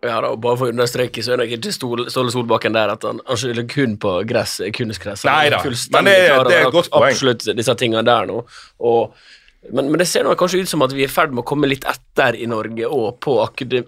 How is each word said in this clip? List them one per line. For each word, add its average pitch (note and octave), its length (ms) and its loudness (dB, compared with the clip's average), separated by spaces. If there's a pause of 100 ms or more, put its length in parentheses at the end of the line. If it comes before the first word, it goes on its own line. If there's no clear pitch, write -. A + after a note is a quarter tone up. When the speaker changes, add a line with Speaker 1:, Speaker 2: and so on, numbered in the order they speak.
Speaker 1:
Ja A#2 180 -4
da, B2+ 80 -2
og B2 120 -6
bare A#2+ 160 0
for B2+ 120 -2
å A#2 40 -4
understreke, B2 500 -2
så A#2+ 100 -2
er B2 60 0
det A#2+ 120 -2
ikke A#2+ 220 -6
Ståle, A#2+ 380 -6
Ståle B2+ 200 -2
Solbakken A2+ 420 0
der A2 200 2
at G#2+ 100 -8
han, A2+ 240 -6
han C3 100 -4
skylder A#2+ 320 -4
kun B2 280 0
på F#2+ 320 -2
gress, A2+ 320 -2 (120)
kunstgress. G#2+ 520 -6
Han C#3 80 2
Speaker 2:
Nei D3+ 180 4
da, A2+ 60 2
Speaker 1:
er F2+ 80 0
fullstendig C#3 400 0
Speaker 2:
men - 0 -
det, F#3 220 8
Speaker 1:
klar C#3 140 6
over B2 100 4
Speaker 2:
det E3+ 60 6
er E3 40 6
et C#3 60 4
Speaker 1:
at B2 60 0
Speaker 2:
godt E3 180 2
poeng. C#3+ 200 4
Speaker 1:
absolutt A2+ 460 0
disse A#2+ 200 0
tingene A2+ 280 0
der A#2 220 4
nå. A#2 180 -6 (360)
Og, A#2 340 0 (580)
men, C#3 180 -2
men D#3 80 2
det F3 80 2
ser - 160 0
nå - 160 2
kanskje F3+ 240 0
ut F3+ 60 -6
som D3+ 140 0
at C3 100 0
vi C#3 100 -2
er C#3 60 0
i - 20 -12
ferd D#3 240 0
med A#2+ 80 -4
å - 60 -8
komme C#3+ 180 0
litt C3+ 240 -2
etter B2 480 0
i A2+ 80 -8
Norge A2+ 400 -6
og B2+ 340 -4
på A#2+ 220 0
akade-, B2 460 -4